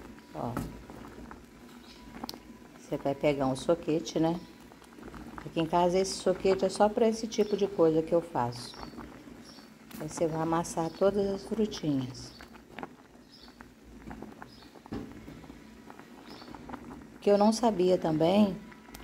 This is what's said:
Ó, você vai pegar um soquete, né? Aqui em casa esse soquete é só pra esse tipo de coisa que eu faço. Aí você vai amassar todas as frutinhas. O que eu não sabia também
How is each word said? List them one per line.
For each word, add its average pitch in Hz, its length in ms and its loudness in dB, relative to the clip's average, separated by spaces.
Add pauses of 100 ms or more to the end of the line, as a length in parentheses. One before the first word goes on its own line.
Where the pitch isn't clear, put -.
(340)
Ó, 127 200 -6 (2250)
você - 160 -6
vai 139 180 -2
pegar 139 340 2
um 127 100 0
soquete, 165 640 0
né? 165 180 2 (1080)
Aqui 151 140 -2
em 165 60 2
casa 175 340 4
esse 190 140 0
soquete 190 500 2
é 190 60 2
só 202 180 4
pra 226 180 2
esse 220 220 0
tipo 202 300 0
de 196 100 2
coisa 160 340 4
que 160 140 0
eu 170 60 6
faço. 120 520 -4 (1300)
Aí 151 80 -8
você 170 180 -2
vai 160 160 0
amassar 165 480 0
todas 202 400 2
as 196 140 -4
frutinhas. 156 880 -2 (4000)
O - 60 -20
que - 100 2
eu 202 80 8
não 208 140 8
sabia 185 460 4
também 180 580 4 (480)